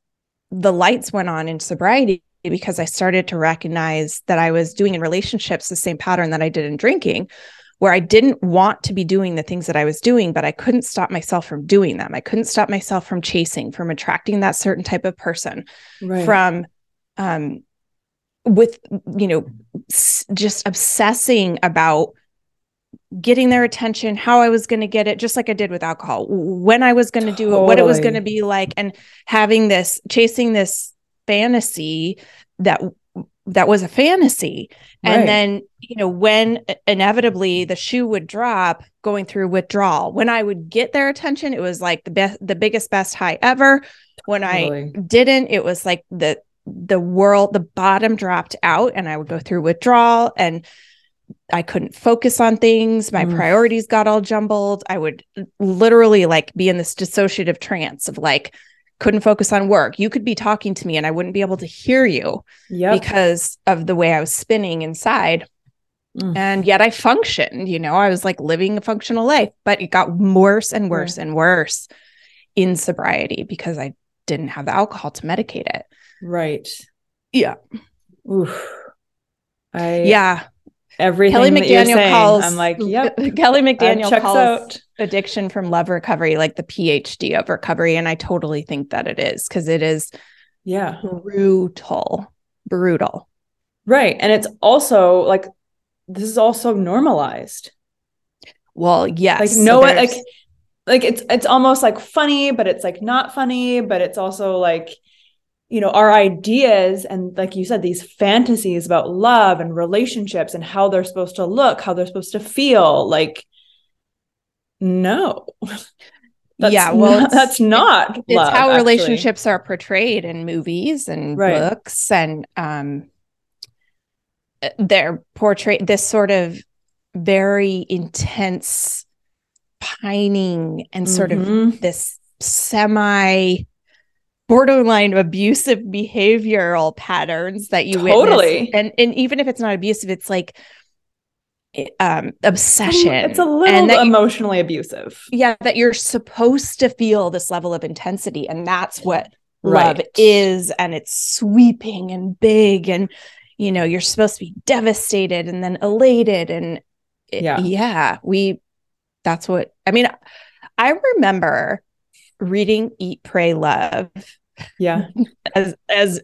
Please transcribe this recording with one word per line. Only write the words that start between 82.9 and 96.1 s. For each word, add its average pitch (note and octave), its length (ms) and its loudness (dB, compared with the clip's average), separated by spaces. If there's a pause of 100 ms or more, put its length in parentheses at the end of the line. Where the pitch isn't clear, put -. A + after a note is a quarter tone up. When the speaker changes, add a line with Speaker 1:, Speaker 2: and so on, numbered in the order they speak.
Speaker 1:
<laughs> C4+ 200 -4
Kelly C#4 240 4
Speaker 2:
that C4 180 2
Speaker 1:
McDaniel A3 300 2
Speaker 2:
checks A3 120 4
Speaker 1:
calls B3+ 160 2
Speaker 2:
out." A#3 440 0 (160)
Speaker 1:
addiction G3 500 -4
from F#3 220 -6
love E3+ 200 0
recovery, E3 480 -2
like, D#3 200 -2
the E3+ 60 -6
P E3 260 -4
H C#3+ 300 -2
D D3+ 160 -4
of - 120 -2
recovery. E3 480 -2
And E3 140 -2
I D#3+ 60 -4
totally D#3 480 -6
think C#3+ 260 -8
that - 180 -6
it - 120 -6
is, - 280 -6
'cause E3 220 -6
it E3 120 0
is D#3 300 -2 (540)
Speaker 2:
Yeah. F#3 300 -6 (280)
Speaker 1:
brutal, G3 1080 -2 (340)
brutal. F3+ 640 -2 (560)
Speaker 2:
Right. A3+ 340 2
And G#3 120 2
it's G#3+ 160 2 (140)
also, G3+ 600 4
like, F#3+ 240 0 (640)
this F#3 140 -8